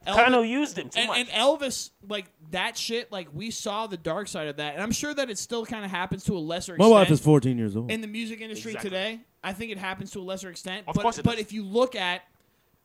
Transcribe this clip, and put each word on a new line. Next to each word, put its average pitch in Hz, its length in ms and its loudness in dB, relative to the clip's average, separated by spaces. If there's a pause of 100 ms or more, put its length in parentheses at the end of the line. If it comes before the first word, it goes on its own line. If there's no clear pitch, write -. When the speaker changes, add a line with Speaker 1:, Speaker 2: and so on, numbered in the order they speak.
Speaker 1:
Colonel 233 380 6
Speaker 2:
Elvis, 220 60 -2
Speaker 1:
used 254 280 -2
him 254 100 -8
too - 120 -2
Speaker 2:
and, 240 80 2
Speaker 1:
much. 226 100 0
Speaker 2:
and 247 120 -2
Elvis, 277 600 0 (180)
like, 202 180 -8 (260)
that 202 260 -4
shit, 233 320 -6
like, 185 240 -10
we 208 160 -8
saw 220 380 -6
the 196 80 -8
dark 170 320 -6
side 160 180 -6
of 147 120 -8
that, 147 160 -6
and 165 100 -6
I'm 226 80 -2
sure 294 220 -4
that 277 160 -2
it 202 80 -8
still 226 280 -6
kinda 220 220 -8
happens 185 380 -6
to 214 80 0
a 180 40 -2
lesser 170 380 -6
Speaker 3:
My 190 100 8
wife 220 220 12
Speaker 2:
extent 151 120 6
Speaker 3:
is - 40 -12
fourteen 131 340 6
years 107 180 -2
old. 117 140 -4
Speaker 2:
in 220 120 -2
the 214 40 -10
music 220 340 -8
industry 220 300 -10
Speaker 1:
Exactly. 208 200 -6
Speaker 2:
today. 208 300 -4 (220)
I 190 100 -6
think 214 200 -8
it 190 60 -8
happens 190 340 -8
to 202 80 -10
a - 20 -10
lesser 190 260 -8
extent. 185 380 -10
Speaker 1:
Of 160 80 -8
Speaker 2:
But, - 80 2
Speaker 1:
course 226 160 2
it - 60 -8
Speaker 2:
but 240 80 4
Speaker 1:
does. 220 80 -4
Speaker 2:
if 208 120 -8
you 214 120 -6
look 240 320 2
at 185 260 -2 (640)